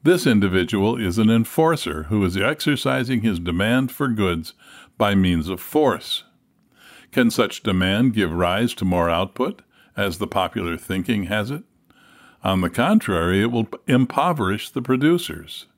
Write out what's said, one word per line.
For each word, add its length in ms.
This 220
individual 680
is 220
an 120
enforcer 720
who 200
is 120
exercising 840
his 180
demand 540
for 160
goods 440
by 160
means 340
of 120
force. 640
Can 180
such 320
demand 520
give 180
rise 420
to 100
more 240
output, 540
as 220
the 80
popular 500
thinking 480
has 280
it? 100
On 200
the 80
contrary, 720
it 100
will 160
impoverish 840
the 120
producers. 840